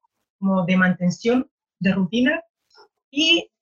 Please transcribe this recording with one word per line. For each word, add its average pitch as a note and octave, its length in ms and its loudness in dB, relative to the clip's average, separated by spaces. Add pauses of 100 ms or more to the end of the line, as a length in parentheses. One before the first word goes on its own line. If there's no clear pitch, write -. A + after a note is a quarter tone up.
(380)
como F#3+ 260 0
de F#3 120 0
mantención, F#3 720 0 (300)
de F#3+ 120 0
rutina, A#3 500 -2 (680)
y D#4+ 380 0 (140)